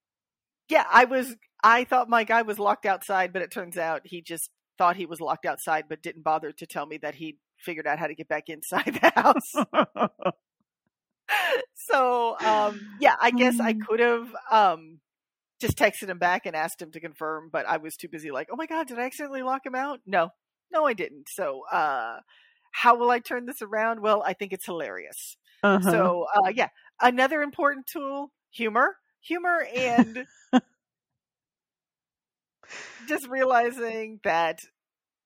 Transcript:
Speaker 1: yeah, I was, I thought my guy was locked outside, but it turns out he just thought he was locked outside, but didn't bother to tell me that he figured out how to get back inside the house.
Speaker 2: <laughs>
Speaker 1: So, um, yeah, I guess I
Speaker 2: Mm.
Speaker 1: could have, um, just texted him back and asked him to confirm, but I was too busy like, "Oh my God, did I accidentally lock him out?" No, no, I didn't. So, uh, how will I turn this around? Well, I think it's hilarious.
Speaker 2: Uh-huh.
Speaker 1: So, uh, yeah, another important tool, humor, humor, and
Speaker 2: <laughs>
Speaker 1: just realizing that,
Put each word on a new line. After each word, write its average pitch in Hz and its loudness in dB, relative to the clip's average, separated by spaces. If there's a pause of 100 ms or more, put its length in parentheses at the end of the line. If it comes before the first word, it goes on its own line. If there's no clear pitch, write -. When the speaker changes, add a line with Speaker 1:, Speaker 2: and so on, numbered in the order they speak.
(680)
Speaker 1:
yeah, 302 4
I - 10
was, 247 -2 (280)
I 233 8
thought 254 0
my 233 4
guy 226 2
was 208 -4
locked 208 0
outside, 190 0
but 185 -4
it 160 -8
turns 180 -10
out 160 -2
he 175 -14
just 165 -10 (280)
thought 175 4
he 180 -8
was 165 -12
locked 156 -4
outside, 156 -4
but 156 -10
didn't 165 -12
bother 156 -2
to 165 -16
tell 151 -8
me 156 -14
that 147 -8
he 156 -14 (200)
figured 156 -8
out 151 -2
how 160 -4
to 147 -8
get 156 -14
back 156 -6
inside - -4
the 330 6
house. 262 2 (200)
Speaker 2:
<laughs> - -4
Speaker 1:
So, 247 0
um, 208 0 (160)
yeah, 269 6
I 240 4
guess 247 4
I 226 0
Speaker 2:
Mm. 214 -6
Speaker 1:
could 226 0
have, 233 2 (160)
um, 165 2 (640)
just 220 -2
texted 202 0
him 175 -6
back 175 0
and 165 -6
asked 156 -6
him 160 -14
to 160 -16
confirm, 160 -8
but 151 -2
I 160 0
was 156 -10
too 170 -14
busy 156 -12
like, 139 -6
"Oh 240 -10
my 320 -6
God, 320 -4
did 240 -12
I 247 -4
accidentally 269 -10
lock 262 -4
him 254 -10
out?" 269 -6
No, 185 0 (400)
no, 311 2
I 262 2
didn't. 151 -10
So, 147 -6
uh, 135 -2 (520)
how 240 6
will 240 4
I 247 4
turn 247 -8
this 269 -12
around? 220 -2
Well, 214 2
I 185 -2
think 196 -8
it's - -10
hilarious. 104 -10 (260)
Speaker 2:
Uh-huh. 196 4
Speaker 1:
So, 175 -2 (180)
uh, 190 2
yeah, 240 0 (320)
another 262 4
important 285 -2
tool, 277 -8 (180)
humor, 233 0 (240)
humor, 349 -2
and 247 2 (2500)
Speaker 2:
<laughs> - -18
Speaker 1:
just 277 -4
realizing 240 0
that, 165 0 (600)